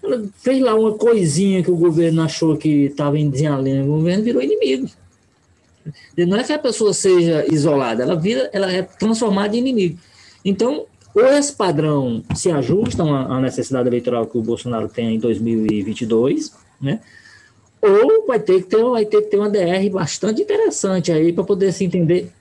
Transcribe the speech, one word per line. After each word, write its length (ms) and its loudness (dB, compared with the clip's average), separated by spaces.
Ela 220 -4
fez 220 0
lá 140 2
uma 180 2
coisinha 680 2
que 80 0
o 60 2
governo 460 2
achou 340 0
que 340 0
tava 260 -2
em 140 0
desalinho, 540 -2
o 140 0
governo 260 0
virou 180 0
inimigo. 460 -2
E 100 0
não 100 0
é 60 0
que 100 -4
a 60 -2
pessoa 340 0
seja 560 2
isolada, 540 0
ela 140 -2
vira, 360 -2
ela 200 -2
é 100 -2
transformada 720 -2
em 60 0
inimigo. 380 -2
Então, 420 -2
ou 80 6
esse 320 2
padrão 680 0
se 160 -2
ajusta 520 0
à, 340 -2
à 40 0
necessidade 480 -2
eleitoral 380 -2
que 100 -6
o 60 -2
Bolsonaro 440 -4
tem 280 -4
em 40 0
dois 220 0
mil 260 -2
e 160 0
vinte 200 -6
e 40 -4
dois, 480 0
né? 220 -4
Ou 460 4
vai 120 0
ter 240 2
que 60 -14
ter, 160 2
vai 220 0
ter 160 2
que 80 -6
ter 80 2
uma 100 0
D 100 0
R 300 0
bastante 540 -4
interessante 680 -2
aí 220 2
pra 100 -2
poder 300 0
se 140 -4
entender 440 0